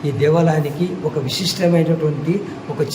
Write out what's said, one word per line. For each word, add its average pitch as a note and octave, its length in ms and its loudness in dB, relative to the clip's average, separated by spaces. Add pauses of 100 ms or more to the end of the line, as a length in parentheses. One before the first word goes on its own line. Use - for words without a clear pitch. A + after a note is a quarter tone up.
ఈ C#3+ 40 0
దేవాలయానికి D#3 760 2 (200)
ఒక D3+ 100 -4 (100)
విశిష్టమైనటువంటి D#3+ 1040 0 (400)
ఒక C3 80 -4 (140)